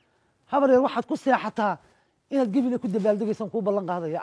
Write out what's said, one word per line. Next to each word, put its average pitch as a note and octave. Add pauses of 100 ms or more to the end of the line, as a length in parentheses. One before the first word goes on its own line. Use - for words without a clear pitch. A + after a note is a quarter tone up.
(520)
Habar C#4
yar B3+
waxaad A#3+
ku D4
seexataa G#3+ (520)
inaad C4
Gibiley B3
ku A#3
dabaaldegaysan G#3
kuu A#3
ballan G3+
qaadaya, E3+